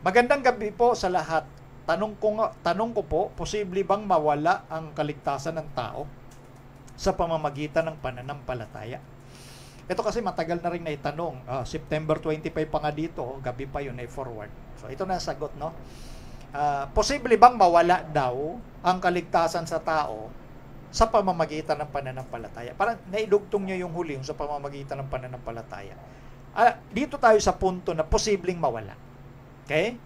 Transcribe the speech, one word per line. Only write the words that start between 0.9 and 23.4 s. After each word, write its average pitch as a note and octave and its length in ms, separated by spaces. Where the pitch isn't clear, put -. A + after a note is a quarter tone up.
sa G3 80
lahat. D#3+ 400
Tanong G3 320
ko G#3+ 160
nga, A3 240
tanong G3 320
ko G3+ 160
po, D#3 140
posible F#3+ 560
bang G3 160
mawala D#3+ 640
ang D#3+ 240
kaligtasan D3 720
ng - 80
tao B2 320
sa F#3 160
pamamagitan D#3 720
ng D#3 160
pananampalataya?" B2 960
Ito F#3 160
kasi A3+ 160
matagal E3+ 400
na F3 80
rin E3+ 160
naitanong. D3 560
Ah, B2 240
September D#3 480
twenty-five D#3 560
pa D3+ 80
nga D3+ 160
dito, D#3 320
oh, C3+ 160
gabi B2+ 240
pa C#3+ 160
yun, B2+ 160
eh, B2 80
forward. A#2 400
So, A2 80
ito C3+ 160
na F#3 160
sagot, D3 400
no? D#3+ 160
Ah, C#3+ 400
posible B3 400
bang A#3+ 240
mawala F3 480
daw D3 480
ang F#3 160
kaligtasan E3+ 640
sa E3 160
tao C3 480
sa A3+ 160
pamamagitan D#3+ 640
ng D3 160
pananampalataya? B2 800
Parang A3 400
naidugtong G3+ 560